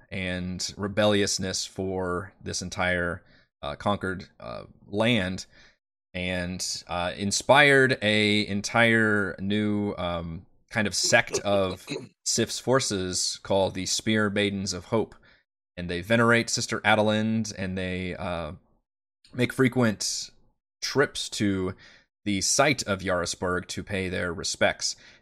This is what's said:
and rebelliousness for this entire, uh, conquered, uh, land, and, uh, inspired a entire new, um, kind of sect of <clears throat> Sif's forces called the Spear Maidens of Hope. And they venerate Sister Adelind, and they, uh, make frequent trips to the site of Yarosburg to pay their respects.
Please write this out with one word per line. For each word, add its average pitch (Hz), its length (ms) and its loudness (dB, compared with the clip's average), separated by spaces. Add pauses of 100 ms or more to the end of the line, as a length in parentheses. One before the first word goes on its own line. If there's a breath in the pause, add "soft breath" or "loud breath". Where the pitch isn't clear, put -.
(120)
and 90 680 -6
rebelliousness 101 880 2
for 92 760 -4
this 90 200 -6
entire, 90 600 -2 (380 soft breath)
uh, 71 140 -6
conquered, 95 520 -4 (120)
uh, 55 240 -12 (240)
land, 101 580 0 (680 soft breath)
and, 90 720 -6
uh, 87 300 -2
inspired 131 840 6
a 107 460 4
entire 107 920 2
new, 104 580 0
um, 85 480 -6 (240)
kind 104 180 -2
of 90 80 -4
sect - 440 2
of 98 460 0 (200)
<clears throat> - 200 -20
Sif's - 340 0
forces 98 840 0
called 95 300 2
the 92 120 -6
Spear 107 440 0
Maidens 101 440 0
of 87 120 -10
Hope. - 300 -2 (600 soft breath)
And 87 140 -8
they 87 120 -4
venerate 117 480 4
Sister - 320 -4
Adelind, 107 760 2
and 95 200 -6
they, 92 380 -4
uh, 85 380 -6 (800)
make 123 180 0
frequent 123 760 0 (520)
trips - 480 0
to 98 440 0 (520 loud breath)
the 101 160 0
site 135 420 2
of 95 180 -4
Yarosburg 90 640 -2
to - 160 -10
pay 95 260 -4
their 90 240 -4
respects. - 600 -2 (260 loud breath)